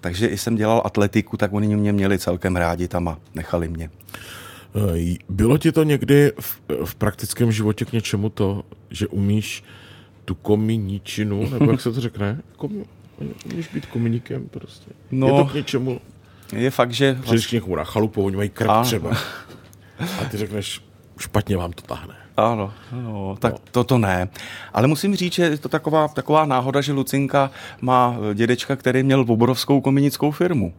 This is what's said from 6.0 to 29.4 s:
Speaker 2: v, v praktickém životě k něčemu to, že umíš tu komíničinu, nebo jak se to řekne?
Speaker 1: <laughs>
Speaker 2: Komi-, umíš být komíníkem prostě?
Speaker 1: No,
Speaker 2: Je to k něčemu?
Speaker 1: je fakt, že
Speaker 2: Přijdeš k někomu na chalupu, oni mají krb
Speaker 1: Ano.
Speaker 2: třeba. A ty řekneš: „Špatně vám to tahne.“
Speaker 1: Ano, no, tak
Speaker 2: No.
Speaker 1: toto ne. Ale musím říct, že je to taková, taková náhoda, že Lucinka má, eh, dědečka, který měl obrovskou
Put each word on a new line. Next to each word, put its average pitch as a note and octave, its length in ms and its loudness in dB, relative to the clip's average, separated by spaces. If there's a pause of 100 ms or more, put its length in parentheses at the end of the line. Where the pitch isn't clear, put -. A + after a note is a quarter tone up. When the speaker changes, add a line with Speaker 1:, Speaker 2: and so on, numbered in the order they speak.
Speaker 2:
v, - 220 -12 (240)
v - 100 -12
praktickém A2+ 560 0
životě G#2+ 340 0
k - 60 -14
něčemu G#2+ 380 -2
to, G2+ 340 -2 (260)
že - 180 -4
umíš G2+ 560 -2 (600)
tu F#2+ 100 -4
komíničinu, G#2+ 1120 0
nebo C#3 220 4
jak C3 100 2
se A#2+ 100 -2
to B2 100 -4
řekne? A2 480 -4
Speaker 1:
<laughs> - 80 -20
Speaker 2:
Komi-, G#2+ 280 -8 (680)
umíš E3 200 -8
být - 120 -8
komíníkem A#2 680 -4
prostě? - 340 -18 (260)
Speaker 1:
No, C3 160 2
Speaker 2:
Je C3+ 60 6
to C#3 120 6
k C3+ 80 -6
něčemu? C3 480 -4 (540)
Speaker 1:
je B2 160 0
fakt, A#2+ 200 0
že C3 300 2
Speaker 2:
Přijdeš A2+ 260 2
k - 40 -6
někomu F#2 240 -2
na D#2 80 -2
chalupu, G#2 420 0
oni G2 100 -2
mají G2+ 140 -2
krb - 200 -2
Speaker 1:
Ano. A2 140 6
Speaker 2:
třeba. A2+ 260 -2 (1120)
A - 100 -4
ty G#2+ 60 -6
řekneš: G#2 440 -6 (360)
„Špatně - 400 -2
vám F2 160 -4
to - 80 -16
tahne.“ D2+ 320 -12 (240)
Speaker 1:
Ano, G#2+ 360 0 (180)
no, G#2+ 480 -8
tak A#2 140 2
Speaker 2:
No. - 60 -10 (120)
Speaker 1:
toto B2 260 2
ne. F#2+ 320 2 (440)
Ale A#2 140 4
musím G3 280 0
říct, F3 180 -4
že F3+ 100 0
je D#3 140 2
to - 120 -10
taková, D#3 380 0
taková D3+ 380 2
náhoda, C3 360 0
že C#3 100 -4
Lucinka C#3 600 0 (300)
má, B2 360 4 (140)
eh, G2+ 40 -2
dědečka, A#2+ 400 0
který B2+ 280 0
měl C3+ 240 4
obrovskou A#2+ 540 2